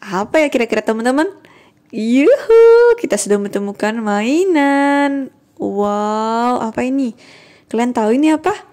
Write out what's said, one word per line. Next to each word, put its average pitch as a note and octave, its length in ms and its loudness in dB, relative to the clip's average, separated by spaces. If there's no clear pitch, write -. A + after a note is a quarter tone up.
apa G#3 400 -4
ya D4 80 2
kira-kira, A#3 320 -2
teman-teman? B3 480 -2
Yuhu, A4+ 1040 4
kita - 240 -4
sudah G3+ 160 0
menemukan G3+ 640 -6
mainan. C#4 1300 0
Wow, G#3+ 1040 -2
apa A3 240 -6
ini? C4 240 -2
Kalian A#3+ 240 -2
tahu A3+ 240 0
ini D#4 160 2
apa? D#4+ 240 -2